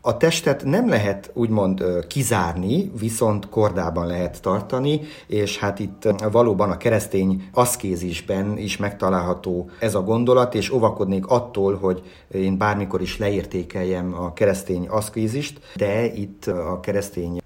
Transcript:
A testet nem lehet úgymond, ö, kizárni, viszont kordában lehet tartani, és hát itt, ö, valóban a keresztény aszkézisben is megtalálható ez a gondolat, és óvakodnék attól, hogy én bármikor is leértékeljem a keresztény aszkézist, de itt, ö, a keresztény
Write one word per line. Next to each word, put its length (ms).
A 160
testet 480
nem 240
lehet 460
úgymond, 460
ö, 260
kizárni, 920
viszont 500
kordában 580
lehet 360
tartani, 580
és 320
hát 200
itt, 260
ö, 80
valóban 400
a 60
keresztény 760
aszkézisben 1040
is 180
megtalálható 1040
ez 160
a 80
gondolat, 520
és 160
óvakodnék 560
attól, 500
hogy 260
én 280
bármikor 420
is 180
leértékeljem 960
a 180
keresztény 560
aszkézist, 720
de 280
itt, 420
ö, 120
a 220
keresztény 640